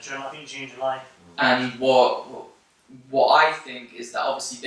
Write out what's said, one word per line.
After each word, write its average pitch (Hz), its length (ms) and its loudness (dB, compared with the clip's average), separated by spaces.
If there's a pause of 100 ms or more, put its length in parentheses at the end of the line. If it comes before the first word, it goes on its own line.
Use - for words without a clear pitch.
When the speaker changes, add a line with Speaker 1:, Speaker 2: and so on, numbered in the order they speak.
Speaker 1:
June, 139 160 -12
I 135 120 -10
think 147 180 -16
June, 135 200 -14
July. 131 340 -6 (360)
Speaker 2:
And 127 420 0
what, 127 460 4 (840)
what 135 160 4 (180)
I - 60 2
think 127 420 -12
is 120 200 -14
that - 80 -4
obviously 123 460 -6